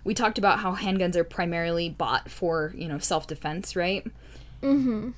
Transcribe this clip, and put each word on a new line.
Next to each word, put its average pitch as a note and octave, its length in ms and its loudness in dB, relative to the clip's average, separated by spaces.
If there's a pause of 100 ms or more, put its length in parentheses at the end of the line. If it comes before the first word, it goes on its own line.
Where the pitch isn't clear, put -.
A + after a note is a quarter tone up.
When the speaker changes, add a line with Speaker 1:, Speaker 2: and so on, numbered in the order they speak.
Speaker 1:
we G#3+ 100 0
talked A3 240 2
about G3 220 6
how F#3+ 160 -2
handguns F#3 400 2
are E3+ 80 4
primarily E3+ 640 0
bought C3+ 420 0
for, E3 460 0
you E3+ 100 -6
know, D3 120 -4
self-defense, D#3 760 -2
right? F#3 320 0 (560)
Speaker 2:
Mm-hmm. B3+ 560 2